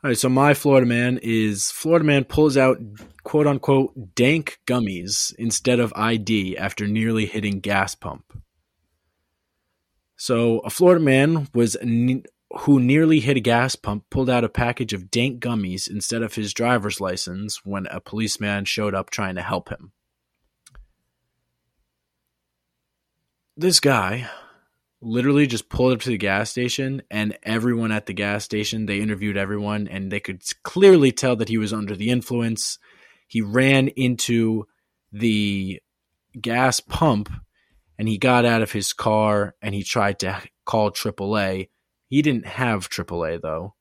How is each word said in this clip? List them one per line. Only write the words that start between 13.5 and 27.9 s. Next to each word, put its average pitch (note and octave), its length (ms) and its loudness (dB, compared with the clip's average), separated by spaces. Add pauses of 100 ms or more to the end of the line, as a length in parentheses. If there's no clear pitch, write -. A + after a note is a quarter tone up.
pump G#2 360 -6
pulled C3 180 0
out B2 140 2
a G#2+ 60 -2
package A#2+ 440 -2
of F#2 160 -10
dank A#2+ 320 -2
gummies G2+ 480 -4
instead A2 320 -6
of A2 140 -6
his G#2 180 -6
driver's A#2 480 -2
license F#2+ 640 -8
when G2 220 -6
a F2 120 -10
policeman G#2 680 -4
showed G#2 280 -2
up F#2+ 160 -4
trying F#2+ 260 -4
to F2 60 -6
help A#2 280 -6
him. - 220 -14 (3750)
This E3+ 220 2
guy A#2 500 0 (760)
literally C3+ 420 2
just A#2 220 -4
pulled B2+ 240 2
up A2 80 -4
to C3 80 -6
the A2+ 80 -2
gas G2+ 320 0
station, C3 640 -4
and G#2+ 320 -4
everyone A2+ 480 0